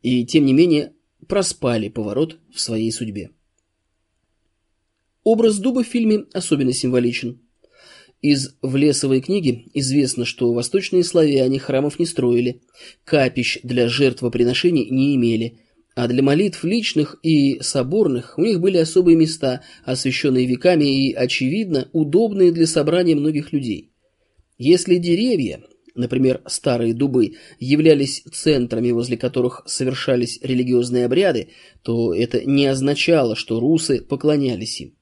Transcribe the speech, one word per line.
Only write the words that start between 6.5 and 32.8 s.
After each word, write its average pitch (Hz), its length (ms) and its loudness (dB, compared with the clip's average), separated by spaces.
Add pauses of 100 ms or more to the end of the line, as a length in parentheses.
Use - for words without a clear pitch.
символичен. 123 680 -2 (800)
Из 139 400 0
Влесовой 135 580 0
книги 147 540 -2
известно, 131 500 -2
что 120 280 -2
восточные 180 520 0
славяне 139 540 2
храмов 139 400 -2
не 170 80 0
строили, 123 560 -2 (420)
капищ 131 580 0
для 123 260 0
жертвоприношений 123 1000 0
не 135 280 0
имели, 117 420 0 (360)
а 123 140 -2
для 127 140 0
молитв 160 420 0
личных 180 580 -2
и 143 380 2
соборных 139 800 -2
у 156 40 0
них 196 180 0
были 185 180 2
особые 165 380 4
места, 147 460 0 (220)
освященные 127 640 0
веками 135 640 2
и, - 40 -2
очевидно, 135 800 -2
удобные 180 600 2
для 165 140 2
собрания 160 500 2
многих 147 360 -2
людей. 123 380 -6 (680)
Если 175 380 4
деревья, 175 680 0 (320)
например, 127 520 0
старые 120 480 -2
дубы, 123 400 0 (240)
являлись 143 640 2 (100)
центрами, 123 600 0
возле 120 260 -2
которых 123 480 -2
совершались 127 760 -2
религиозные 123 640 0
обряды, 139 440 0 (340)
то 117 320 -2
это 120 300 -2
не 139 220 2
означало, 135 720 0